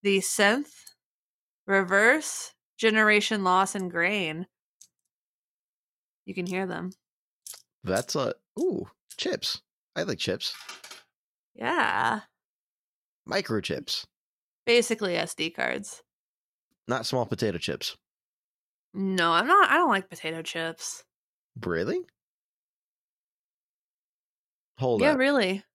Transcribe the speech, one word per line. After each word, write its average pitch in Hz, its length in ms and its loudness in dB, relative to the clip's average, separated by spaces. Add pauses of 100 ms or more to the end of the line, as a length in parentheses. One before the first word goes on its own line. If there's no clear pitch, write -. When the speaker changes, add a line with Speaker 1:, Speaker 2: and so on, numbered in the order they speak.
Speaker 1:
The 196 160 4
synth, 214 720 0 (720)
reverse, 196 880 2 (240)
generation 214 680 2
loss, 185 280 4
and 185 160 -4
grain. 175 580 -2 (1800)
You 190 100 -10
can 180 100 -4
hear 185 220 -4
them. 175 240 -6 (920)
Speaker 2:
That's 95 320 -2
a, 127 200 -2 (240)
ooh, - 320 -2 (260)
chips. - 440 -6 (340)
I 165 80 -4
like 160 160 -6
chips. - 340 -4 (1000)
Speaker 1:
Yeah. 127 680 -2 (1040)
Speaker 2:
Microchips. - 760 -4 (600)
Speaker 1:
Basically 220 520 2
S 165 180 -4
D 160 140 -4
cards. - 520 -6 (880)
Speaker 2:
Not 117 180 -2
small 123 200 0
potato 104 320 -2
chips. - 400 -6 (960)
Speaker 1:
No, 190 400 2
I'm 185 140 4
not, 370 220 6
I 285 60 4
don't 330 140 4
like 196 200 0
potato 165 320 -8
chips. - 640 -8 (560)
Speaker 2:
Really? 95 420 -2 (2750)
Hold 208 240 2
Speaker 1:
Yeah, 285 100 6
Speaker 2:
up. 277 80 2
Speaker 1:
really. 240 440 2 (120)